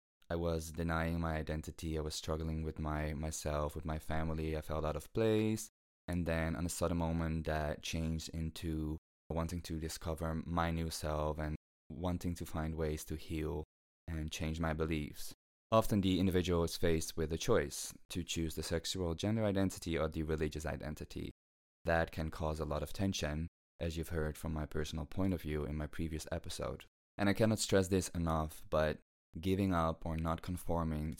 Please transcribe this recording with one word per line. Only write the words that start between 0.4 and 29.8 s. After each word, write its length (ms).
denying 480
my 140
identity, 640
I 40
was 140
struggling 480
with 160
my, 340
myself, 640
with 80
my 160
family, 560
I 40
felt 240
out 120
of 160
place. 560
And 180
then 300
on 100
a 20
sudden 280
moment 500
that 360
changed 480
into 680
wanting 340
to 160
discover 640
my 280
new 180
self 480
and 160
wanting 480
to 100
find 280
ways 300
to 100
heal 480
and 240
change 260
my 140
beliefs. 600
Often 300
the 180
individual 460
is 120
faced 400
with 160
a 60
choice 540
to 160
choose 320
the 80
sexual 500
gender 300
identity 520
or 120
the 160
religious 420
identity. 640
That 260
can 200
cause 280
a 60
lot 180
of 100
tension, 540
as 180
you've 120
heard 280
from 160
my 140
personal 380
point 280
of 100
view 220
in 120
my 100
previous 460
episode. 540
And 100
I 60
cannot 260
stress 260
this 300
enough, 520
but 300
giving 320
up 320